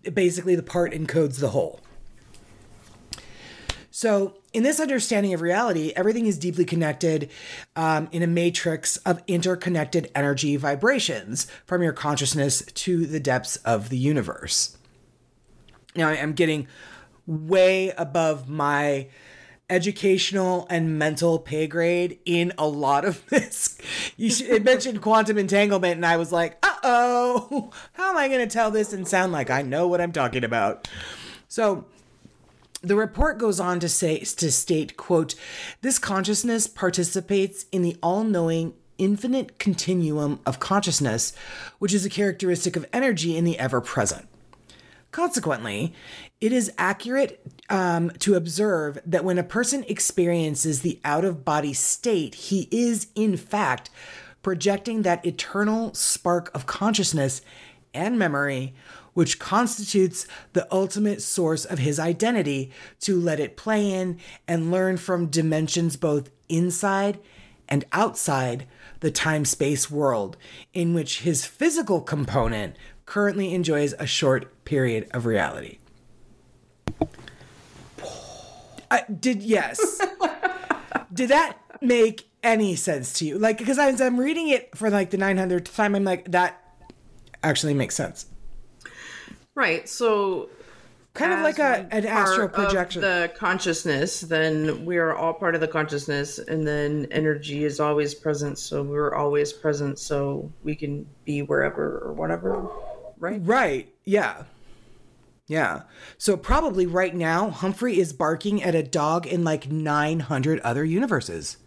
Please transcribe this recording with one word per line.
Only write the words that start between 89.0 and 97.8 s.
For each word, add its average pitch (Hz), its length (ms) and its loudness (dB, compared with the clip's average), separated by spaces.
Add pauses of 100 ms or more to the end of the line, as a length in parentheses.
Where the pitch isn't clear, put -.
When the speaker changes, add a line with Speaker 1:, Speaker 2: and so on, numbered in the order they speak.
Speaker 2:
Right, 190 340 0
so 202 600 0 (680)
Speaker 1:
Kind 330 180 2
of 359 80 2
Speaker 2:
as 302 40 0
Speaker 1:
like 311 140 2
a, 254 240 2
Speaker 2:
one 170 80 -12
Speaker 1:
an 214 160 0
astral 202 420 2
Speaker 2:
part 196 120 -2
of 202 100 2
Speaker 1:
projection. 180 320 -2
Speaker 2:
the 175 340 2
consciousness, 170 840 0
then 156 680 0
we 175 120 0
are 160 160 2
all 165 200 0
part 170 200 0
of 160 60 0
the 160 80 2
consciousness, 147 720 -4
and 156 280 -4
then 147 440 -2
energy 147 540 -2
is 147 160 -2